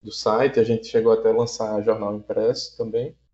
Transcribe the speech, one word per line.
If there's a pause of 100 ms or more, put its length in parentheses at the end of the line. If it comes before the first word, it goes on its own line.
do
site,
a
gente
chegou
até
a
lançar
jornal
impresso
também. (180)